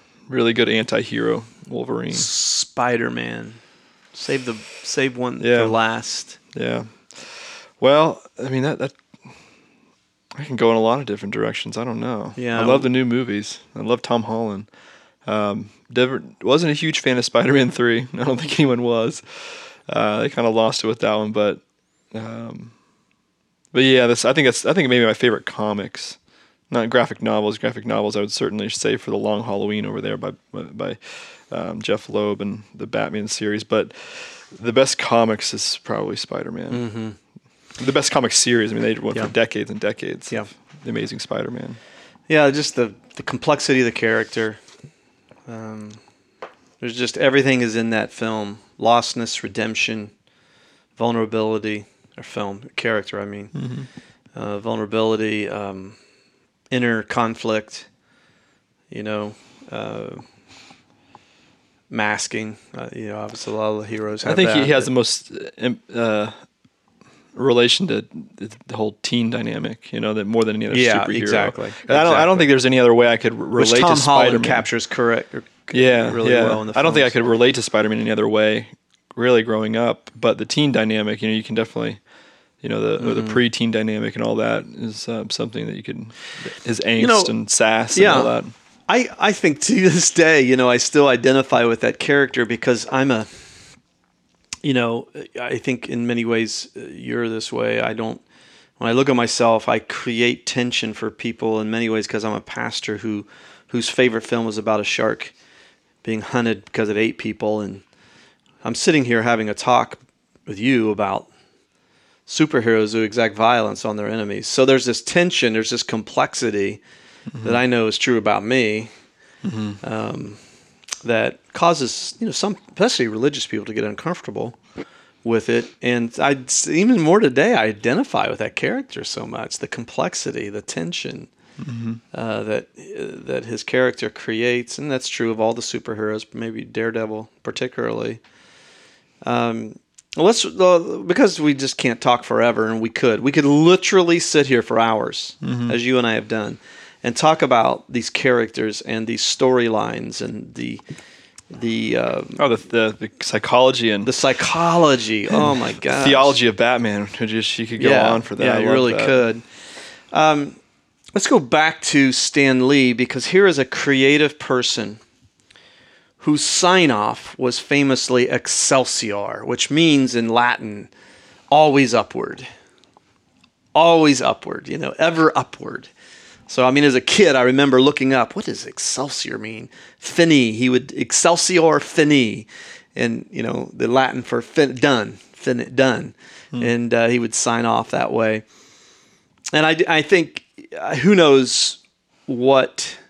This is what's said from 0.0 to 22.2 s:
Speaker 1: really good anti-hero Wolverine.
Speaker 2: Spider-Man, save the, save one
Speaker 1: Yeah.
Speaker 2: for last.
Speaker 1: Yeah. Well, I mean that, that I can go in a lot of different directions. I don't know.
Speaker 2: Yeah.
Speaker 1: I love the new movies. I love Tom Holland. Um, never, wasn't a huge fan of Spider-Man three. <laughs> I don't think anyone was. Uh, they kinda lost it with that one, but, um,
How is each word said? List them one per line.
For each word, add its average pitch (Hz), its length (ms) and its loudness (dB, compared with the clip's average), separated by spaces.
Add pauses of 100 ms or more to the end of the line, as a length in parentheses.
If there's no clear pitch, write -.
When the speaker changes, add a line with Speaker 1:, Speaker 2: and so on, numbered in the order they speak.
Speaker 1:
really 117 260 0
good 113 160 2
anti-hero 113 720 -2 (260)
Wolverine. 120 440 -8
Speaker 2:
Spider-Man, 120 1400 -4 (600)
save 135 320 -6
the, 117 100 -6 (280)
save 131 340 -2
one 123 240 -6
Speaker 1:
Yeah. 120 180 2
Speaker 2:
for 113 80 2
last. 113 680 -2 (180)
Speaker 1:
Yeah. 117 300 -4 (920)
Well, 147 420 4 (220)
I 131 60 -8
mean 131 140 -2
that, 151 160 -2
that - 140 -6 (1400)
I 143 60 -10
can 143 140 -10
go 113 140 4
in 113 40 4
a 113 60 2
lot 113 180 2
of 139 60 -10
different 104 280 -8
directions. 110 440 -6
I 113 80 -6
don't 113 160 -8
know. 113 340 -8
Speaker 2:
Yeah. 120 240 -4
Speaker 1:
I 113 60 0
love 131 160 4
the 127 80 0
new 127 160 2
movies. 117 540 -4 (160)
I 104 60 -12
love 117 200 -2
Tom 117 220 -2
Holland. 107 460 -6 (580)
Um, 104 420 -4 (200)
never, 127 320 0 (200)
wasn't 151 300 2
a - 40 0
huge 156 240 -4
fan 127 180 0
of 120 80 0
Spider-Man 127 460 2
three. 120 380 0
<laughs> - 40 -18
I 120 100 -6
don't 127 160 -2
think 156 200 -4
anyone 127 220 2
was. 117 400 -2 (640)
Uh, 107 340 -2
they 127 80 -2
kinda 117 200 -2
lost 110 340 0
it 113 40 -4
with 110 120 -4
that 107 160 0
one, 107 160 -4
but, 104 280 0 (540)
um, 113 580 -14 (1000)